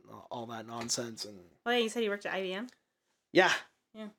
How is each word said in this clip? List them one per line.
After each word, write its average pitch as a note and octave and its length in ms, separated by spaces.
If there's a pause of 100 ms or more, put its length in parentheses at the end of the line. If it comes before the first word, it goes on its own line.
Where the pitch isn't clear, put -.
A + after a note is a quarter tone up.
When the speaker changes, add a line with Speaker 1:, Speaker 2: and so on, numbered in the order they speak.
(300)
Speaker 1:
all A#2 160
that A2+ 200
nonsense. A#2 580
And G2+ 140 (280)
Speaker 2:
Well, A#3+ 80
yeah, A#3+ 80
you A3 60
said A3+ 160
he G#3 40
worked G3+ 180
at E3 80
I F#3+ 80
B F#3 100
M? G#3+ 160 (640)
Speaker 1:
Yeah. F3+ 200 (420)
Speaker 2:
Yeah. G#3+ 140 (100)